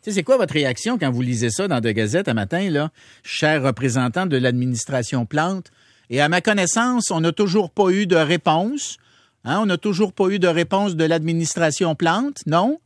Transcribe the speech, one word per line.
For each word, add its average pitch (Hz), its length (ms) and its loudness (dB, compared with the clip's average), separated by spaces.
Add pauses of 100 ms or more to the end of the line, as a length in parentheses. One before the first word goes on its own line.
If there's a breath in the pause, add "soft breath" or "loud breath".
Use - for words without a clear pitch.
sais, 214 100 -6
c'est 196 100 0
quoi 254 140 4
votre 202 180 0
réaction 151 440 0
quand 147 120 0
vous 123 100 -2
lisez 120 300 0
ça 190 160 -2
dans 147 140 0
De 113 100 0
Gazette 113 380 0
un 127 60 0
matin, 165 360 -2
là, 151 220 -2 (320 soft breath)
cher 151 400 0
représentant 127 600 0
de 151 100 0
l'administration 123 880 -2
Plante ? 170 460 -4 (380 soft breath)
Et 123 100 0
à 147 80 4
ma 175 120 2
connaissance, 220 720 0
on 170 100 0
n'a 165 120 2
toujours 196 380 0
pas 190 200 2
eu 196 160 2
de 180 80 2
réponse. 170 840 0 (440 soft breath)
Hein, 147 180 -2
on 220 60 0
n'a 180 120 0
toujours 196 340 -2
pas 190 160 0
eu 202 100 0
de 180 80 2
réponse 175 480 0
de 160 100 2
l'administration 165 920 0
Plante, 214 500 -2
non ? 196 400 0